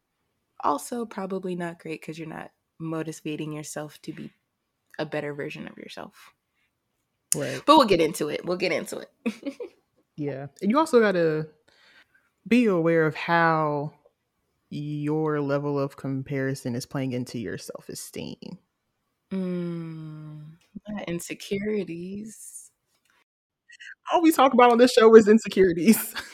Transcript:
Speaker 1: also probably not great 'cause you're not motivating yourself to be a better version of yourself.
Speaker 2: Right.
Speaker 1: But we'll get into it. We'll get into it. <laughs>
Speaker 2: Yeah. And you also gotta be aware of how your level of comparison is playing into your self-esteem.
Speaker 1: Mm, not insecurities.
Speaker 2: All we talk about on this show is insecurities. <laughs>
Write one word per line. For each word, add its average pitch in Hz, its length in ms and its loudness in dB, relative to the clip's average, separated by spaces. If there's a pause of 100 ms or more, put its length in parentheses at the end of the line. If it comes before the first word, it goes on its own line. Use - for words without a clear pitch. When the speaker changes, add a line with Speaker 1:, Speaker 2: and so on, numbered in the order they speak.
(640)
Speaker 1:
also 247 420 -4
probably 190 480 -8
not 170 240 -8
great 160 240 -12
'cause 160 160 -12
you're 160 80 -12
not 165 240 -14 (300)
motivating 156 720 -8
yourself 151 500 -12
to 156 100 -12
be - 200 -16 (680)
a 151 80 -6
better 147 260 -6
version 151 360 -12
of - 100 -18
yourself. - 540 -18 (1040)
Speaker 2:
Right. 131 280 -4
Speaker 1:
But 311 140 8
we'll 262 80 6
get 185 140 4
into 160 280 -2
it. - 160 -8
We'll 180 120 -2
get 180 160 -2
into - 260 -6
it. - 580 -10 (200)
<laughs> - 400 -20
Speaker 2:
Yeah. 139 320 -8 (120)
And 196 120 0
you 277 80 2
also 311 180 2
gotta 170 480 2 (1000)
be 233 180 4
aware 165 400 4
of 151 80 -2
how 156 800 0 (800)
your 147 680 -4
level 143 380 -2
of 139 180 -4
comparison 135 800 -4
is 127 100 -6
playing 131 280 -6
into 123 260 -8
your 95 200 -8
self-esteem. - 1000 -14 (760)
Speaker 1:
Mm, 165 1120 -8 (460)
not 208 180 -10
insecurities. 196 1700 -8 (1400)
Speaker 2:
All 349 80 2
we 320 120 6
talk 269 220 4
about 240 180 8
on 233 60 4
this 247 140 6
show 226 220 8
is 220 140 12
insecurities. 196 920 4
<laughs> - 140 -16